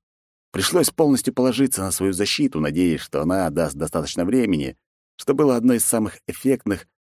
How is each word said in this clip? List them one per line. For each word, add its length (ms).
Пришлось 380
полностью 420
положиться 480
на 120
свою 200
защиту, 480
надеясь, 400
что 220
она 260
даст 280
достаточно 500
времени, 500
что 160
было 240
одной 220
из 60
самых 420
эффектных, 600